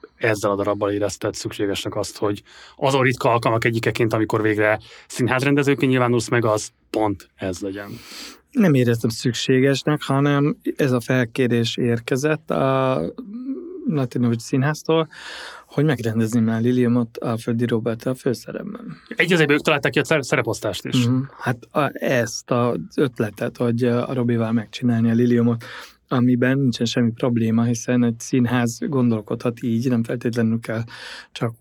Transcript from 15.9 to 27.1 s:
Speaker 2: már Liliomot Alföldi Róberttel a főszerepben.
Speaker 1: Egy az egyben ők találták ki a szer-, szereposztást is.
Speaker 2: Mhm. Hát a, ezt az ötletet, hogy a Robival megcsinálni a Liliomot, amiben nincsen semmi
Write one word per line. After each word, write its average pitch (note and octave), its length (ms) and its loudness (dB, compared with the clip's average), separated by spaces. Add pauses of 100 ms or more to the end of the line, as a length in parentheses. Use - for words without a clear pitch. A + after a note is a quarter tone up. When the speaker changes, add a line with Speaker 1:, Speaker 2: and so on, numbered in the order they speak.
Speaker 2:
már A2+ 200 2
Liliomot A#2+ 580 2
Alföldi A#2 480 -2
Róberttel A#2 460 -2
a - 20 -6
főszerepben. - 840 -6 (200)
Speaker 1:
Egy E3+ 160 0
az E3+ 80 4
egyben D3 160 4
ők - 60 -2
találták D3 300 0
ki - 60 0
a C#3+ 60 4
szer-, D3 200 0
szereposztást A2 600 -2
is. B2+ 220 2
Speaker 2:
Mhm. B2+ 120 2 (200)
Hát A#2+ 320 -4
a, C#3 220 -2
ezt - 580 -2
az A#2+ 280 2 (160)
ötletet, A#2+ 640 -2
hogy A#2+ 280 0
a B2 300 0
Robival A#2 380 0
megcsinálni A#2 580 0
a A#2 40 4
Liliomot, A#2+ 500 4 (440)
amiben B2+ 500 2
nincsen B2+ 280 0
semmi A#2 240 0